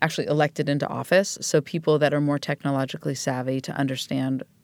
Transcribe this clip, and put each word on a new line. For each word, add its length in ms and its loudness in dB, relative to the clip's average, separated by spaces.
actually 240 0
elected 420 2
into 200 0
office, 520 2
so 200 2
people 400 0
that 120 4
are 80 2
more 180 2
technologically 760 -2
savvy 460 -2
to 120 -8
understand 720 -2